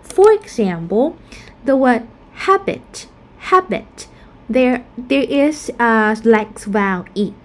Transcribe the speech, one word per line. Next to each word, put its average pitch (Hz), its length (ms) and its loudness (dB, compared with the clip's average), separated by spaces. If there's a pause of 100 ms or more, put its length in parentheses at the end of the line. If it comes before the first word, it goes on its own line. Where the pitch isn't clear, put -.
For 403 320 4
example, 208 840 -2 (480)
the 269 120 0
word 247 300 2 (280)
habit, - 760 -4 (300)
habit, - 720 -2 (400)
there, 247 360 0 (120)
there 269 280 -2
is 285 540 -2
a 220 460 2
lax 220 400 0
vowel 196 500 -2
E 202 180 -4 (120)